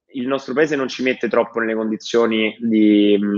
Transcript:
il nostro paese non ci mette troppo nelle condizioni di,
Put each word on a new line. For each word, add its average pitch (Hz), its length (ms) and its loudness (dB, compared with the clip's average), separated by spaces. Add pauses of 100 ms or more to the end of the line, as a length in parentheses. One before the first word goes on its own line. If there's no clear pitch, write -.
(120)
il 123 140 -6
nostro 131 280 -6
paese 151 220 0
non 131 120 -2
ci - 140 -8
mette 127 260 -2
troppo 117 320 -2
nelle 113 140 -2
condizioni 110 840 -2
di, 104 580 4 (200)